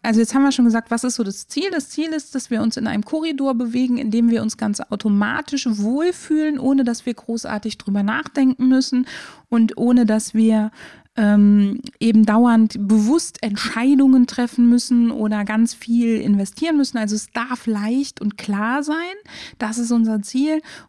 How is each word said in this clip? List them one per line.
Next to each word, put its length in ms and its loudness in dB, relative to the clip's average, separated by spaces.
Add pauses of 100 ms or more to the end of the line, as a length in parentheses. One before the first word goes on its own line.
also 180 2
jetzt 140 0
haben 80 2
wir 100 4
schon 140 2
gesagt, 240 0
was 140 -4
ist 120 -4
so 80 -2
das 240 -10
Ziel? 240 -4
Das 180 -6
Ziel 200 -6
ist, 240 -8
dass 160 -8
wir 120 -2
uns 140 -2
in 120 -6
einem 180 -4
Korridor 480 -4
bewegen, 460 -2
in 100 -6
dem 220 2
wir 100 0
uns 160 -6
ganz 240 -4
automatisch 880 -2
wohlfühlen, 880 -2
ohne 260 2
dass 200 -4
wir 80 -4
großartig 640 -8
drüber 240 -2
nachdenken 680 0
müssen 380 2 (420)
und 300 2
ohne 300 4
dass 260 0
wir, 380 2 (460)
ähm, 640 4 (180)
eben 260 4
dauernd 500 4 (120)
bewusst 560 0
Entscheidungen 840 2
treffen 420 0
müssen 420 2
oder 320 -2
ganz 300 0
viel 480 -2
investieren 560 0
müssen. 200 -2
Also 180 -4
es 160 -8
darf 340 -8
leicht 560 -4
und 160 -4
klar 460 -4
sein. 120 -4 (640)
Das 200 -6
ist 140 -2
unser 300 2
Ziel. 400 -2 (280)